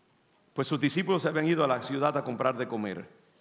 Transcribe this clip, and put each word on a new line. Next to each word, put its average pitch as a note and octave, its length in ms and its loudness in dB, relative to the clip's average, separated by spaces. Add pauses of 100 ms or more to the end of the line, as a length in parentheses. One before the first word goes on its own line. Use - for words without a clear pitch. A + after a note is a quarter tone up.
(520)
pues C#3 160 -2
sus D3+ 100 0
discípulos E3 440 0
se D#3+ 60 0
habían D#3 200 2
ido D#3+ 160 4
a - 20 4
la B2+ 160 0
ciudad C#3+ 340 0
a C#3 60 0
comprar B2+ 340 0
de A#2 120 -4
comer. G#2 480 -6 (240)